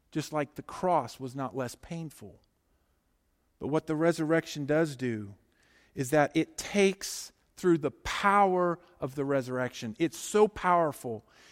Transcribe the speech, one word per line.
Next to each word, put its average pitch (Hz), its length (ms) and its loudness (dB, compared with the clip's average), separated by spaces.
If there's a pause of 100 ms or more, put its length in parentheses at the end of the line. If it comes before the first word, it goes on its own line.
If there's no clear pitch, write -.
(120)
just 156 200 -6
like 151 220 -2
the - 80 -12
cross 160 580 -2
was 131 160 -10
not 131 200 -6
less 123 180 -4
painful. 147 680 -14 (1160)
But - 120 -6
what 156 180 -2
the 156 80 -2
resurrection 160 720 0
does 151 280 2
do 110 380 -4 (600)
is 131 160 -6
that 147 260 4
it - 220 0
takes, - 720 0 (240)
through 175 220 4
the 147 140 -2
power 185 840 2 (220)
of 139 160 -6
the 143 80 -2
resurrection, 127 760 -2
it's 165 200 0
so - 280 4
powerful, 160 800 0 (280)